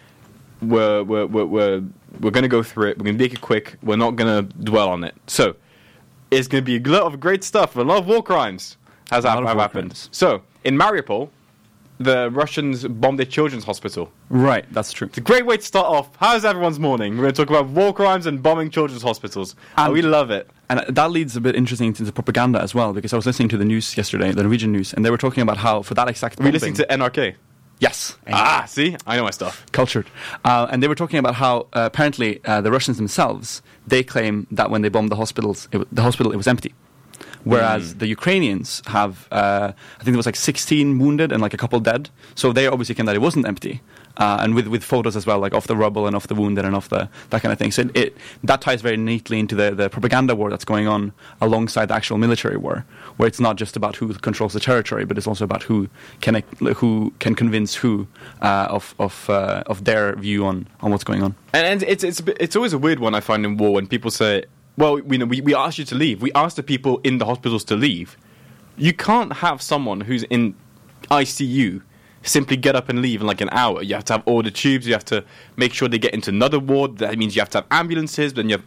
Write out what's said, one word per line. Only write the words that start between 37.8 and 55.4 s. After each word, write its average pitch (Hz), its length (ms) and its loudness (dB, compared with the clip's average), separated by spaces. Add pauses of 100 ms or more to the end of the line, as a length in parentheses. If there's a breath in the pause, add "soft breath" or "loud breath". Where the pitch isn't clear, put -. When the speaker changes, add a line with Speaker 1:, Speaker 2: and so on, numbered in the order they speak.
Speaker 1:
Mm. 95 40 -16
Speaker 2:
the 113 80 -4
Ukrainians 120 800 -2
have, 104 460 -2
uh, 101 420 0
I - 300 -20
think 127 100 2
there - 20 4
was, 113 100 0
like, 113 100 -2
sixteen 143 640 0
wounded 147 320 2
and, 110 100 0
like, 104 120 -2
a - 20 -8
couple 120 240 0
dead. 113 280 0 (280 loud breath)
So 127 160 2
they 135 160 4
obviously 123 260 -2
claim 117 120 -2
that 104 100 2
it 104 40 2
wasn't 147 280 0
empty. 104 320 -8 (380 loud breath)
Uh, 104 240 2
and 110 120 2
with, 117 140 2
with 110 160 -2
photos 117 320 0
as 98 100 -4
well, 107 120 4
like, 98 160 0
of 107 120 0
the 120 80 -2
rubble 107 320 2
and 104 80 -2
of 101 140 -4
the 107 60 -4
wounded 101 320 0
and 98 100 0
of 98 140 -4
the, 98 180 -2 (220 loud breath)
that 113 100 0
kind 113 100 0
of 104 80 -2
thing. 110 140 0
So 127 100 0
it, 123 140 -4
it, - 200 0 (280 loud breath)
that 131 160 2
ties 123 220 0
very 113 160 0
neatly 113 420 -2
into 107 160 -2
the, 104 140 4
the 101 180 0
propaganda 123 480 2
war 104 140 -2
that's 101 160 -6
going 107 200 0
on 104 260 -2 (280 loud breath)
alongside 113 460 2
the 104 80 -2
actual 110 240 -2
military 113 400 0
war, - 260 -4 (320 loud breath)
where 113 100 4
it's 113 140 -2
not 110 160 2
just 101 180 -8
about 104 220 -4
who 110 160 -6
controls 104 400 -4
the 107 80 -4
territory, 110 460 0
but 101 100 -4
it's 101 100 -6
also 107 180 -2